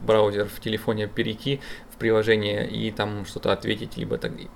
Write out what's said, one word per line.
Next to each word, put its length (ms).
браузер 420
в 140
телефоне 460
перейти 520
в 60
приложение 720
и 220
там 340
что-то 260
ответить, 460
либо 200
так 140